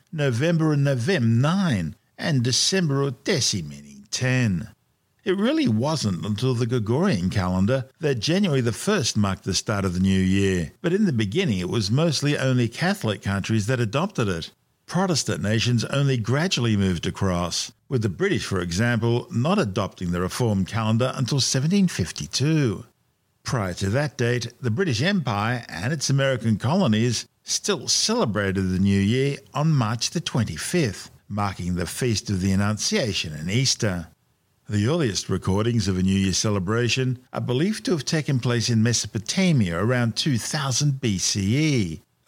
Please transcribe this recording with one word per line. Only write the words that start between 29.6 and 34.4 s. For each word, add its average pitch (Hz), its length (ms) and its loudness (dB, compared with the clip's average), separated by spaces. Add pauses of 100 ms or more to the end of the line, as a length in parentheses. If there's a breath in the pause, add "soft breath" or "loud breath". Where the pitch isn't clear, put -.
March 117 380 0
the - 100 -4
twenty-fifth, 107 920 -2 (160)
marking 95 480 -2
the 87 100 -2
Feast - 420 -2
of 98 120 0
the 98 100 2
Annunciation 104 840 0
and 76 160 -8
Easter. 101 600 0 (600)